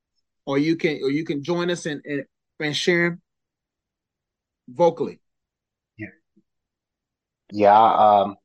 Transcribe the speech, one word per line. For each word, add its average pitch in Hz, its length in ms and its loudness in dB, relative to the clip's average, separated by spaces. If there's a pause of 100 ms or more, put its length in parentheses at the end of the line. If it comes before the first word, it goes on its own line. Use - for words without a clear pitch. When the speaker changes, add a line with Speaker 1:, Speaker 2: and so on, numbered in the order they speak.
(460)
Speaker 1:
or 139 120 -4
you 160 180 0
can, 160 280 -4
or 135 60 -2
you 151 160 -4
can 143 180 -8
join 175 260 -4
us 170 160 -6
and, 151 200 -10
and, 143 200 -10 (340)
and 151 160 -6
share 175 440 -2 (1500)
vocally. 165 500 -2 (800)
Speaker 2:
Yeah. 110 100 -14 (1400)
Yeah, 104 220 4
I, 107 480 6
um, 98 240 -6